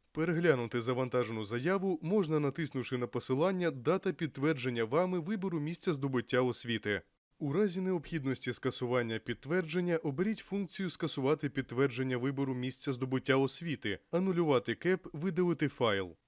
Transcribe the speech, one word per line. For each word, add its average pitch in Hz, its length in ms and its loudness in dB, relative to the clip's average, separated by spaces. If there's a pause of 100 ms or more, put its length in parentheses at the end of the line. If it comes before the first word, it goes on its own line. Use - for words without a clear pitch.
(120)
Переглянути 156 680 2
завантажену 120 640 0
заяву 170 560 0
можна, 160 380 2
натиснувши 135 580 -2
на 123 100 -2
посилання 165 640 0
«Дата 156 420 0
підтвердження 131 720 0
вами 175 360 2
вибору 175 400 -2
місця 165 340 -2
здобуття 131 480 0
освіти». 113 600 0 (380)
У 139 140 -4
разі 190 280 0
необхідності 147 720 -2
скасування 120 640 0
підтвердження 170 800 -2
оберіть 170 400 -2
функцію 196 520 -4
«Скасувати 147 600 0
підтвердження 127 680 0
вибору 135 380 -2
місця 127 380 -4
здобуття 131 420 2
освіти», 135 640 0 (120)
анулювати 165 640 4
кеп, 180 380 0
видалити 165 540 0
файл. 98 480 0 (120)